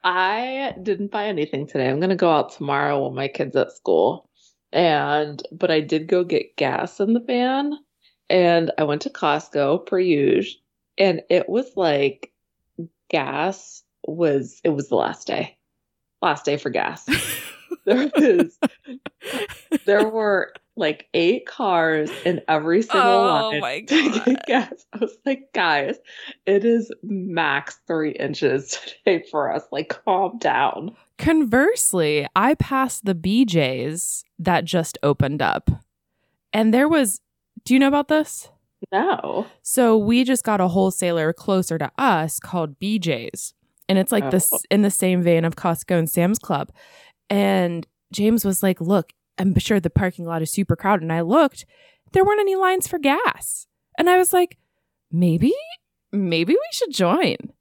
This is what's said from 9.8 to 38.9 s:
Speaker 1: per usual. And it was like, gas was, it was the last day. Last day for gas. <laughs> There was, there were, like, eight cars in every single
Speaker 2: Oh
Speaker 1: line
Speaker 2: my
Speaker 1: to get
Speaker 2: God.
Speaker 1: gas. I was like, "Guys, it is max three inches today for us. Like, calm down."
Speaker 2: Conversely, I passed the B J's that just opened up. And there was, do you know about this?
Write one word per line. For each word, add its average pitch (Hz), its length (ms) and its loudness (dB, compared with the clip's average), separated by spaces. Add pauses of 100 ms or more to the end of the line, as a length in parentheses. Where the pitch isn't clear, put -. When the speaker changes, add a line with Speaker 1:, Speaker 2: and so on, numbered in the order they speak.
Speaker 1:
per 196 140 -2
usual. 156 600 2 (380)
And 185 320 2
it 175 180 2
was 254 280 -2
like, 143 560 0 (760)
gas 151 760 -4 (220)
was, 147 600 -2
it 170 60 4
was 139 180 -4
the - 80 0
last - 300 -2
day. - 300 -6 (640)
Last 147 220 -2
day 143 120 0
for 143 140 -8
gas. - 380 -4
<laughs> - 440 -6 (320)
There 254 320 2
was, 277 420 2 (1300)
there 208 240 2
were, 214 440 -2 (220)
like, 156 400 -4
eight 175 320 0
cars 160 640 0 (140)
in 170 240 -2
every 160 340 2
single 294 180 0
Speaker 2:
Oh 240 500 2
Speaker 1:
line 151 100 -4
Speaker 2:
my 139 220 -6
Speaker 1:
to 285 280 0
get 220 140 -4
Speaker 2:
God. 262 220 0
Speaker 1:
gas. - 460 -2
I 214 60 -14
was 220 260 -6
like, 269 300 -6
"Guys, 151 420 0 (500)
it 202 180 2
is 233 260 2 (140)
max 165 840 -4
three 156 240 -2
inches - 680 -4 (280)
today 175 260 2
for - 220 -2
us. - 180 -4
Like, 151 340 -8
calm 190 340 0
down." 139 580 -2 (220)
Speaker 2:
Conversely, 240 1160 2
I 233 200 4
passed 262 500 -2
the 196 100 0
B 185 300 2
J's 151 800 -2 (160)
that 170 240 0
just 165 400 -2
opened 143 360 0
up. - 300 0 (840)
And 220 220 2
there 269 140 4
was, 294 320 0 (440)
do - 80 0
you 262 60 6
know 277 100 6
about 285 200 0
this? 302 400 -2 (420)